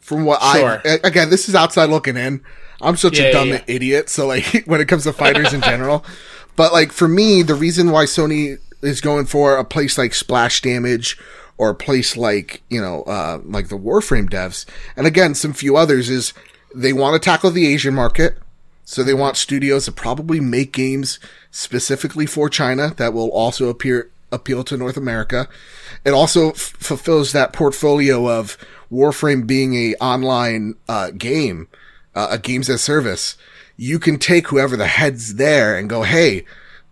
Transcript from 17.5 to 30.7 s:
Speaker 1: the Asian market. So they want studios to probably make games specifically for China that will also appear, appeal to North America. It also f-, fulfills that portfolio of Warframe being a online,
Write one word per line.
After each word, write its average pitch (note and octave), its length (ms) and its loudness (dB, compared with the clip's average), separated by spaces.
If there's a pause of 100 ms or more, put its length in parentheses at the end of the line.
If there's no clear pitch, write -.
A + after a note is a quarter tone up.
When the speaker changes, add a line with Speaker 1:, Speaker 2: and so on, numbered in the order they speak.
Speaker 1:
the E3+ 140 4
Asian C#3 280 2
market. A#2+ 440 4 (460)
So - 200 -4
they C3+ 100 2
want C3+ 220 0
studios C#3 480 0
to - 80 -8
probably D#3 480 -4
make C3 320 -2
games C3+ 480 -4 (320)
specifically C3+ 720 -4
for D3 220 -2
China C#3+ 480 -2
that A#2 180 -2
will A2+ 140 -2
also A#2 400 -2
appear, A#2+ 420 -2 (220)
appeal B2 320 -6
to C#3+ 120 -8
North B2 200 -6
America. B2 500 -4 (580)
It C#3 60 2
also D#3 400 4
f-, - 60 -10
fulfills D3+ 760 -2
that C#3 200 0
portfolio C#3 760 2
of A2+ 300 -4 (340)
Warframe C#3 540 2
being C3 280 0
a A#2 220 0
online, A#2+ 760 -2 (140)